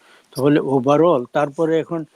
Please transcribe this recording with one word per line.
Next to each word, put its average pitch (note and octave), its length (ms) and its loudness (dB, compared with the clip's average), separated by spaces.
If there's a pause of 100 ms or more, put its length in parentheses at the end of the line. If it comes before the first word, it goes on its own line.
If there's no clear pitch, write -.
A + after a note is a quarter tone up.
(360)
তাহলে D3 240 2
overall C#3 720 2
তারপরে D#3 460 -2
এখন D#3+ 260 -6 (120)